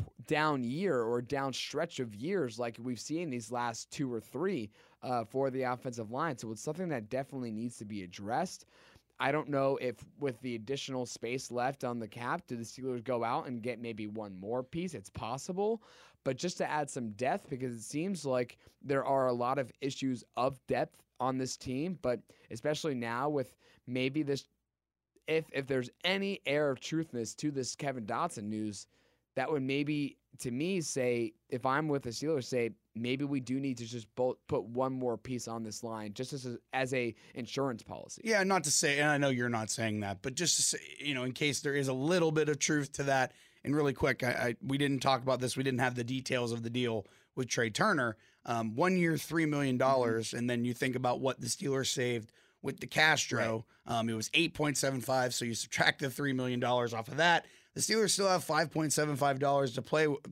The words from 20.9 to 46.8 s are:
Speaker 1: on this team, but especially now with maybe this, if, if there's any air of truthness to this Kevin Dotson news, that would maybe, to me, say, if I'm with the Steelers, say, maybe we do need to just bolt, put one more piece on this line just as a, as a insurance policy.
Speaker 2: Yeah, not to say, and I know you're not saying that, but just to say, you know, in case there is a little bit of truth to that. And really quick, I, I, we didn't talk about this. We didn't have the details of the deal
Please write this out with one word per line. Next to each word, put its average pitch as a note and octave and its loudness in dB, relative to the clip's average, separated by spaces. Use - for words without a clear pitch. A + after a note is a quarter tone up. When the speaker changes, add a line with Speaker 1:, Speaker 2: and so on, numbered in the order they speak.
Speaker 1:
on C3 0
this C3 -2
team, D3 -4
but B2 0
especially D3 -2
now A#2+ 0
with C#3+ -2
maybe C3 0
this, C#3 0
if, D#3+ 0
if C3+ -2
there's B2+ 0
any G3 0
air D3 2
of A#2+ -2
truthness D#3 -4
to D3+ -2
this C3 -4
Kevin B2+ -4
Dotson A#2 -4
news, G#2+ -4
that C3 0
would D3 0
maybe, C#3+ -2
to B2+ -4
me, E3+ 0
say, B2 0
if B2 -4
I'm C#3 2
with C#3 0
the B2 -6
Steelers, C#3+ -2
say, A#2 0
maybe B2+ 0
we C#3+ 0
do B2+ -2
need C3+ -4
to A#2+ -8
just A2+ -10
bolt, B2+ 0
put C3 0
one B2 0
more B2+ -2
piece B2 -6
on A2+ -6
this G#2+ -10
line A2 -6
just B2+ -6
as C3 -6
a, A#2+ -6
as C3 0
a A#2+ 0
insurance B2+ -2
policy. - -12
Speaker 2:
Yeah, A3 4
not F#3+ 4
to C#3+ 2
say, C#3+ 4
and D3 6
I D3 6
know C#3+ 4
you're B2 2
not A2 -2
saying G#2+ 0
that, G2 -4
but C3 -6
just E3 2
to - 2
say, - 2
you C#3+ -2
know, B2 -2
in B2+ -2
case C#3+ 0
there C#3+ 0
is C#3 2
a C3+ 2
little D#3+ 4
bit D3+ 4
of D3 2
truth D3 2
to C#3+ -2
that. C3+ 4
And B2+ 0
really D3 4
quick, C3+ 2
I, B2+ 2
I, B2 0
we C3+ 0
didn't C#3 2
talk C3 2
about B2+ 2
this. B2 -2
We C3+ 0
didn't C3 2
have B2+ 4
the B2 -2
details B2+ 0
of A#2 -2
the A#2 -4
deal A#2 0